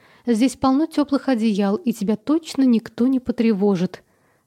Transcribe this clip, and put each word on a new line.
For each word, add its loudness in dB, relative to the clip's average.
"Здесь 2
полно 2
теплых -2
одеял, 0
и -4
тебя -2
точно -2
никто 0
не 0
потревожит". 0